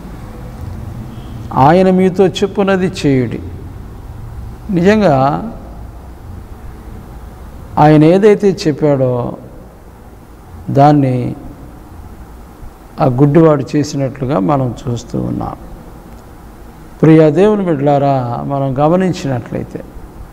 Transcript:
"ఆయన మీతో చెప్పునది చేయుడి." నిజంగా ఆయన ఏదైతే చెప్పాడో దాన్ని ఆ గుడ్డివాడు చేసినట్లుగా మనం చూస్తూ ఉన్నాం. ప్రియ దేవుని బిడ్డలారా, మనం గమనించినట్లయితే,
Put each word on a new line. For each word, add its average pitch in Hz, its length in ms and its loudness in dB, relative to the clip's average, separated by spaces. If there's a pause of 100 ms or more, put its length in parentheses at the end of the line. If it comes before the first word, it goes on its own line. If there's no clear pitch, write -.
(1500)
"ఆయన 180 360 6
మీతో 185 360 4
చెప్పునది 190 640 0 (140)
చేయుడి." 127 360 0 (1300)
నిజంగా 175 840 2 (2250)
ఆయన 151 260 8
ఏదైతే 196 520 4 (120)
చెప్పాడో 131 680 0 (1300)
దాన్ని 131 680 4 (1600)
ఆ 160 40 4
గుడ్డివాడు 143 640 4 (100)
చేసినట్లుగా 139 640 -2
మనం 139 360 0 (140)
చూస్తూ 120 320 -6
ఉన్నాం. - 360 -6 (1500)
ప్రియ 156 280 8
దేవుని 202 340 2
బిడ్డలారా, 139 840 0
మనం 139 320 -2
గమనించినట్లయితే, 151 1040 -2 (480)